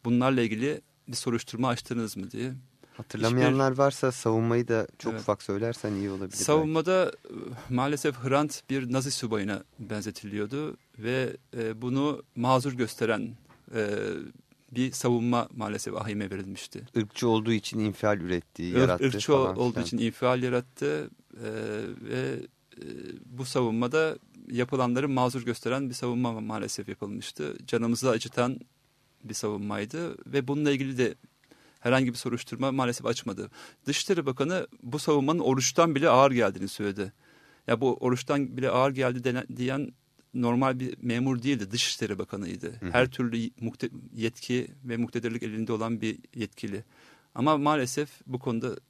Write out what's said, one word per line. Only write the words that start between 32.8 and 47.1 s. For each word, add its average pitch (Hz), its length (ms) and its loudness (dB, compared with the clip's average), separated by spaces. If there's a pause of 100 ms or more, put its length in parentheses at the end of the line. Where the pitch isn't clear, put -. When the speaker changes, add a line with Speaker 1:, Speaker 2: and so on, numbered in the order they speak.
Speaker 1:
açmadı. 113 440 -4 (360)
Dışişleri 151 400 0
Bakanı 143 400 0 (160)
bu 127 160 -6
savunmanın 151 400 4
oruçtan 135 560 4
bile 147 140 4
ağır 135 220 10
geldiğini 98 380 2
söyledi. 101 440 -4 (540)
Ya, 117 140 2
bu 127 160 4
oruçtan 127 600 0
bile 127 140 0
ağır 127 200 4
geldi 127 340 -2
denen, 127 220 0 (100)
diyen 131 360 -2 (420)
normal 127 460 2
bir 127 220 -6
memur 120 400 2
değildi. 120 280 0
Dışişleri 104 480 -2
Bakanıydı. 95 480 -6 (140)
Speaker 2:
Hı 95 60 -6
hı. 87 40 -2
Speaker 1:
Her 127 200 4
türlü 117 260 -2
y-, 113 140 -2 (100)
mukte-, 117 300 -4 (240)
yetki 117 540 -2 (160)
ve 120 120 -4
muktedirlik 117 460 -2
elinde 113 300 -4
olan 113 280 -2
bir 110 180 -2 (160)
yetkili. 104 500 -8 (500)